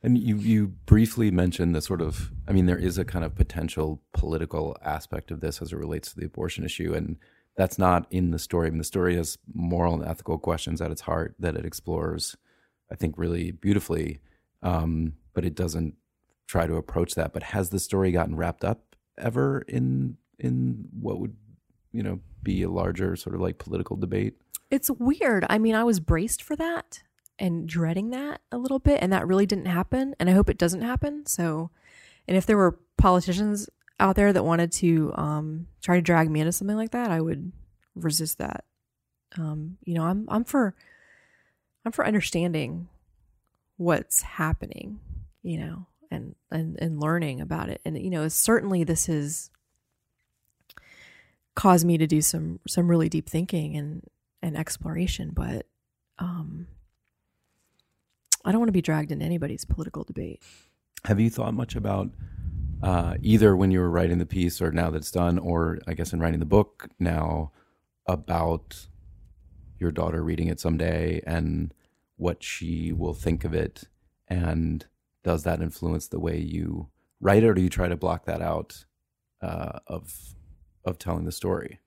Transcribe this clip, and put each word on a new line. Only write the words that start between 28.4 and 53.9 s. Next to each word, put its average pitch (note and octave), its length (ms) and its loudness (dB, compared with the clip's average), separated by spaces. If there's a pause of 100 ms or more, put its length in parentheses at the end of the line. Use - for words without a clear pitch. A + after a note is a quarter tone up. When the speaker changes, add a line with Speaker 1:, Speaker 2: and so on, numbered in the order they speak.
Speaker 2:
a B3 80 -6
little C4 200 0
bit, C#4+ 240 4
and F#3+ 100 2
that - 140 2
really F#3+ 180 4
didn't F#3+ 220 -2
happen, B3+ 520 -2
and F3+ 120 4
I - 20 8
hope F#3+ 160 8
it - 80 0
doesn't F3 240 0
happen. D4 460 -4
So, E3 440 -2 (560)
and - 100 0
if F#3 100 2
there G#3+ 100 6
were F#3 220 4 (180)
politicians F#3+ 720 4 (320)
out F#3+ 160 4
there G3+ 160 6
that F3+ 100 4
wanted E3 300 2
to, E3 440 4
um, D#3 500 -4 (160)
try F3+ 140 4
to F3 60 4
drag D#3+ 280 4
me D3+ 100 2
into E3 120 2
something G3 240 -2
like A3 160 -4
that, A#3+ 180 -2
I E3 100 0
would D#3+ 320 -4 (420)
resist D#3 440 -2
that. - 260 -6 (720)
Um, D#3 480 -6
you F3 100 -4
know, E3 100 0
I'm, G3+ 260 0
I'm A3+ 140 0
for, A#3 300 0 (1120)
I'm A3+ 80 -4
for - 140 2
understanding E3+ 840 0 (880)
what's - 460 0
happening, - 800 -6 (420)
you E3 160 -6
know, E3 280 -10 (240)
and, - 240 -10 (160)
and, D#3+ 300 -4
and D#3+ 200 -2
learning D#3 400 0
about D#3+ 280 -6
it. - 160 -8
And, D#3 180 -6
you F#3 80 -4
know, D#3+ 180 -2
certainly G3 540 2
this D#3+ 240 2
has D3+ 440 -2 (2000)
caused F3+ 320 6
me E3+ 120 4
to D#3 80 4
do D#3 160 4
some, E3 440 -2
some F3 220 2
really E3 220 4
deep D#3+ 180 -4
thinking D#3+ 480 -2
and, D3+ 260 -8 (380)